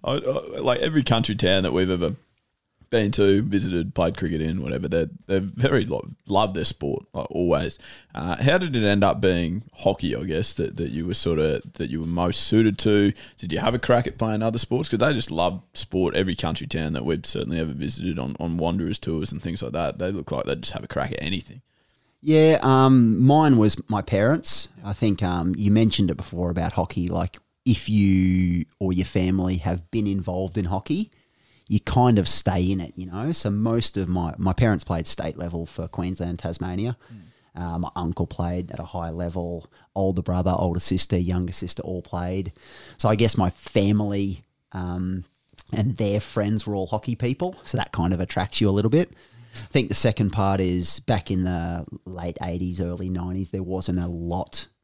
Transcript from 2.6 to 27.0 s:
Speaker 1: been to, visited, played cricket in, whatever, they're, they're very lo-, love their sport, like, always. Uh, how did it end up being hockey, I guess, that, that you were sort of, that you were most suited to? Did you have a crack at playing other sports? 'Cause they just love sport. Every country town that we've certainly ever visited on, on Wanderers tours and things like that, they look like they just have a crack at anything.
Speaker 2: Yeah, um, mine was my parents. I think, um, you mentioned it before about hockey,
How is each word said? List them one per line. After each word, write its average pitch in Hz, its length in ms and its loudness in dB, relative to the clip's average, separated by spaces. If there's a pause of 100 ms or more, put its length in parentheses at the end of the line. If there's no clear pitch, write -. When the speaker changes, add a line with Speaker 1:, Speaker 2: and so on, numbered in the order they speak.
Speaker 1:
been 107 220 2
to, 101 300 6
visited, 92 520 0
played 85 220 0
cricket 82 240 -2
in, 80 220 -2
whatever, 65 240 -4
they're, 80 220 0 (180)
they're 95 140 2
very 120 460 0
lo-, - 200 -4 (200)
love 98 280 2
their 78 100 -2
sport, - 480 -4
like, - 180 -6
always. 85 480 0 (360)
Uh, - 280 -4
how 147 160 4
did 165 180 -2
it 110 80 2
end 101 180 4
up 101 180 2
being 90 420 2 (160)
hockey, 87 360 0
I 64 100 -6
guess, 82 300 -2
that, - 220 -4
that 80 140 -4
you 80 160 -4
were 82 80 -4
sort 82 240 0
of, 78 240 0 (120)
that - 160 -6
you 78 100 -4
were 80 60 -6
most 85 360 -2
suited 110 380 4
to? 104 320 4 (260)
Did 85 140 -8
you 80 60 -2
have 113 160 0
a 120 40 -2
crack 120 280 2
at - 120 -8
playing 110 240 -2
other 113 160 -2
sports? 131 300 -4
'Cause 110 120 0
they 147 140 4
just 104 160 -4
love 87 320 -2 (120)
sport. - 400 -2
Every 92 220 0
country 80 300 -4
town 78 260 -4
that 62 120 -4
we've 76 220 -2
certainly - 320 -4
ever 80 140 -4
visited 78 460 -6
on, 67 200 -6
on 85 200 -4
Wanderers 87 400 -2
tours 80 340 -4
and 73 100 -10
things 82 200 -6
like 62 100 -8
that, 78 260 -4
they 92 140 -4
look 85 180 -8
like 71 140 -4
they 69 120 -2
just - 160 -6
have - 120 -10
a - 40 -16
crack 67 240 -4
at - 100 -8
anything. 95 400 -8 (600)
Speaker 2:
Yeah, 156 380 6
um, 131 640 6
mine 143 320 8
was 107 320 4
my 101 140 0
parents. 110 680 2 (160)
I 104 80 -6
think, 104 300 0
um, 87 340 0
you 101 140 2
mentioned 104 400 4
it - 80 -4
before 87 320 -4
about 85 220 -2
hockey, 87 360 -2